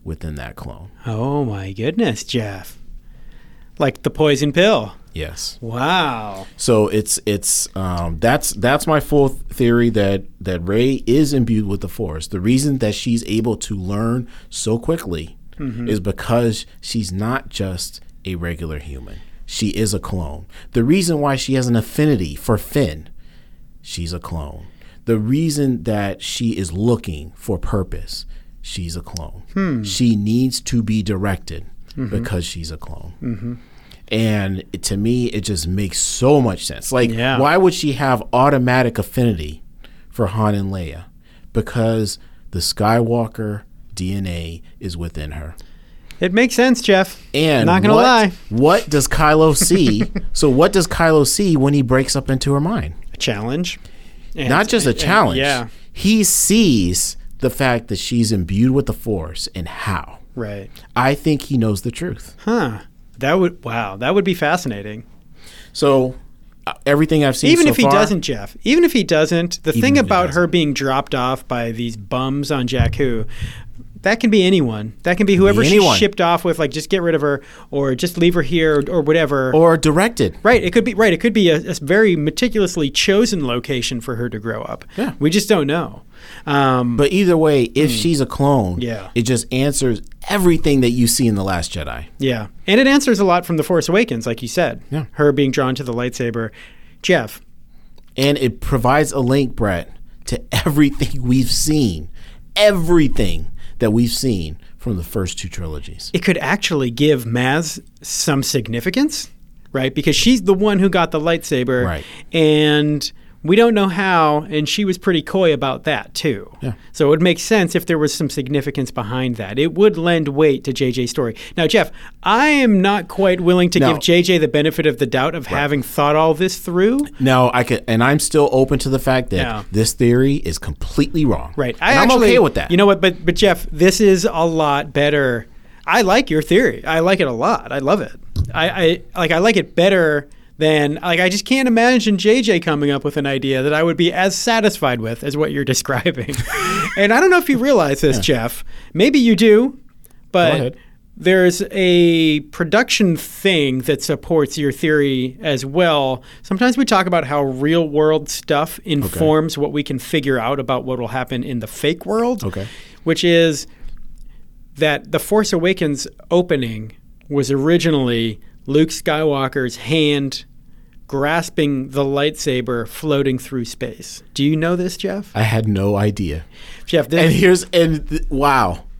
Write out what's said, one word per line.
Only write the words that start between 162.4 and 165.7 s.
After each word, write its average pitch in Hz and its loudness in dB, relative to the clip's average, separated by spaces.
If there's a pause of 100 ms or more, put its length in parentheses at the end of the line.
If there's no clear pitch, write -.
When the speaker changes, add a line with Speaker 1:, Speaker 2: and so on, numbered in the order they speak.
Speaker 1:
Okay. 95 -6 (360)
Speaker 2:
which 160 0
is 165 4 (1080)
that 147 -2
The 160 0
Force 208 0
Awakens 165 -2 (240)